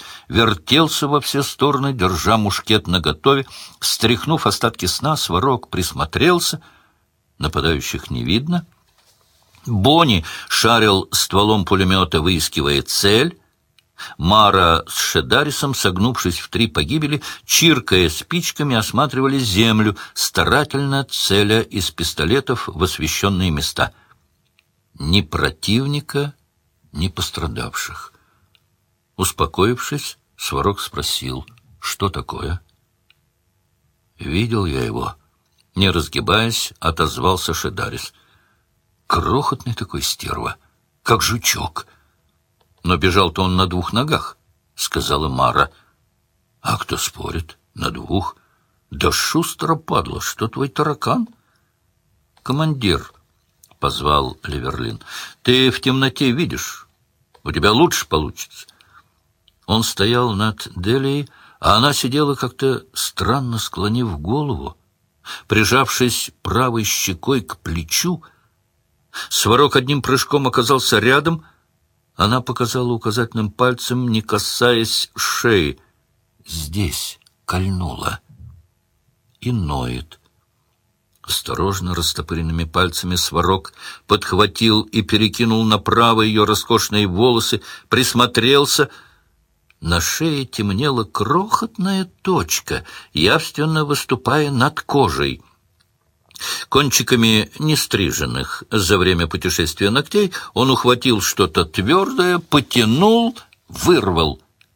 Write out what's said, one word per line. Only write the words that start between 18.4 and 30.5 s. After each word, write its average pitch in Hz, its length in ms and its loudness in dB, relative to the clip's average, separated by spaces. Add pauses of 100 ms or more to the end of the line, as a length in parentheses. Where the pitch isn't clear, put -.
осматривали 131 640 0
землю, 107 580 2 (180)
старательно 139 880 0
целя 104 560 2
из - 320 -4
пистолетов 95 760 -2
в 82 140 -4
освещенные 90 680 0
места. 73 420 -2 (1040)
Ни 85 240 2
противника, 139 1120 -4 (600)
ни 82 140 -4
пострадавших. - 1040 -8 (1040)
Успокоившись, 120 1000 -2 (180)
Сварог 76 440 -2